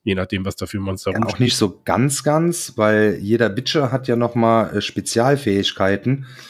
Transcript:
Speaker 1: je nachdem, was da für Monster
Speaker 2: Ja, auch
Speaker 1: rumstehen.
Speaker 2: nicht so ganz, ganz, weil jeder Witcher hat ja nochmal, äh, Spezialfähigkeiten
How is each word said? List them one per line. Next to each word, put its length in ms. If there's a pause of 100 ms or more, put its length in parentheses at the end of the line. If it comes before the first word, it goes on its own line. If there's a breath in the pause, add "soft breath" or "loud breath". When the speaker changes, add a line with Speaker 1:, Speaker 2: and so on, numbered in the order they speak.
Speaker 1:
je 120
nachdem, 300
was 100
da 100
für 140
Monster 320
Speaker 2:
Ja, 80
auch 60
Speaker 1:
rumstehen. 180
Speaker 2:
nicht 120
so 300
ganz, 380
ganz, 540
weil 440
jeder 340
Witcher 360
hat 160
ja 80
nochmal, 600
äh, 60
Spezialfähigkeiten 1400 (240 loud breath)